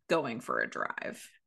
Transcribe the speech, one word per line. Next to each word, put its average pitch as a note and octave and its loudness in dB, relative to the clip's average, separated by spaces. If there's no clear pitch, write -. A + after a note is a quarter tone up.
going C#3 4
for A#1 0
a - 2
drive. - -4